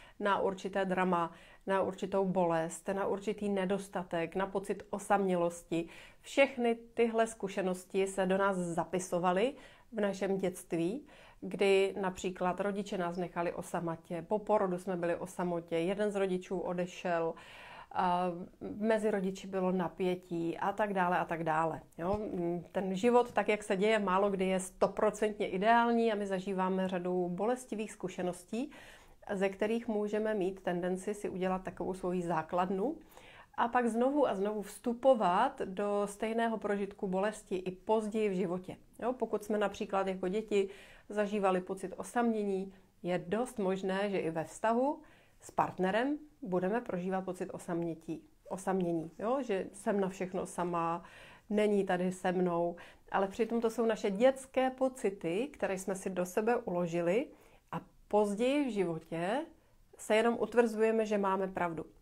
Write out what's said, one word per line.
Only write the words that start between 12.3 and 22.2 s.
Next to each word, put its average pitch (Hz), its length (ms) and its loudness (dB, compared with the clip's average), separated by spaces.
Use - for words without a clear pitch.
rodiče 202 380 -4
nás 175 200 -2
nechali 175 360 -4
o - 80 -8
samotě, 170 640 -6
po 214 120 0
porodu 202 380 2
jsme 185 200 -4
byli 170 180 0
o 175 120 -8
samotě, 170 480 -4
jeden 196 360 0
z 202 40 -8
rodičů 185 440 -2
odešel, 180 720 -2
a 180 400 2
mezi 214 340 2
rodiči 190 360 -2
bylo 190 240 2
napětí 180 840 0
a 196 140 0
tak 208 220 0
dále 180 240 2
a 170 80 2
tak 165 180 -4
dále. 160 380 0
Jo? 190 220 0